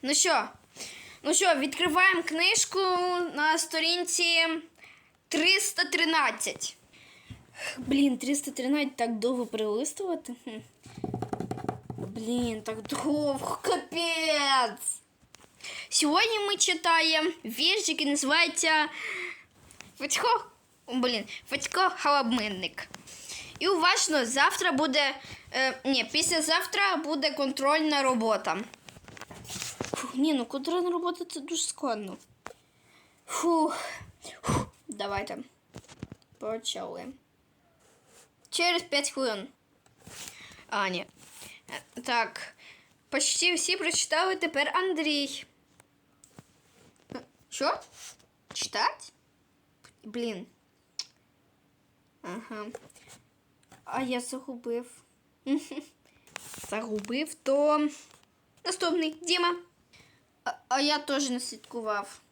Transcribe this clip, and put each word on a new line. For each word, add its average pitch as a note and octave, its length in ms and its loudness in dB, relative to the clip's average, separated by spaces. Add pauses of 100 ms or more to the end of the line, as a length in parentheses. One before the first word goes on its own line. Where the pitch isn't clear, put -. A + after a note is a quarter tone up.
Ну C4 120 0
що, D4 300 4 (760)
ну D#4 120 2
що, F4+ 200 6
відкриваємо E4+ 680 4
книжку F4+ 560 2 (560)
на D#4 240 2
сторінці E4+ 880 2 (840)
триста F#4 560 2
тринадцять. C#4 920 0 (1000)
Блін, C4 400 4
триста C#4+ 320 -2
тринадцять C#4 460 0
так A#3 220 0
довго A#3+ 280 0
перелистувати. B3 880 -2 (100)
Хм. B3+ 60 -12 (1500)
Блін, A3 640 -4
так A3 200 -8
довго, C#4+ 800 -2
капець. D#4 1400 0 (880)
Сьогодні G#4 500 4
ми G4+ 180 0
читаємо E4 720 4 (140)
вірш, D#4+ 440 2
який D#4 180 0
називається D#4 840 4 (1080)
Федько, G#4 460 2 (420)
блін, B3 380 0 (260)
Федько F4+ 460 2
Халабминник. A3+ 920 0 (680)
І E4+ 100 2
уважно, E4+ 580 4
завтра D4 460 4
буде, C#4+ 420 2 (380)
е, B3+ 320 0
ні, B3+ 200 2
післязавтра E4+ 920 2
буде D4+ 340 0
контрольна C#4+ 720 2
робота. A3 560 2 (1400)
Фух, - 180 -8
ні, D4 200 2
ну A#3+ 120 0
контрольна E4 440 -2
робота — F4 400 -2
це D#4+ 100 -10
дуже D#4 220 -6
складно. G#3+ 540 -4 (1120)
Фух. D#4+ 500 2 (640)
Фух. - 240 -2 (220)
Давайте. G3+ 500 -6 (1000)
Почали. G#3+ 680 -6 (1400)
Через F4 320 2
п'ять C#4+ 280 0
хвилин. A3+ 380 -2 (1200)
А, G3+ 200 0
ні. F3+ 180 -4 (640)
Е, - 300 -12
так. A#3+ 540 -2 (540)
Почти E4 460 2
всі F4 220 0
прочитали, F4 600 2
тепер D#4 380 0
Андрій. D4+ 720 0 (2000)
Що? - 320 -2 (720)
Читать? - 600 -4 (920)
Блін. G#3+ 420 -6 (1800)
Ага. G#3+ 440 -10 (1160)
А B3 180 -4
я B3 180 -4
загубив. B3 840 -8 (440)
<laughs> C4+ 100 2 (1120)
Загубив, A3+ 640 -4
то D4 540 4 (760)
наступний. E4+ 460 0 (120)
Діма. F4 340 2 (880)
А, A#3+ 80 -2 (160)
а C4 120 2
я D4 180 2
теж C#4+ 320 0
не B3 100 -2
слідкував. A3 800 -6 (120)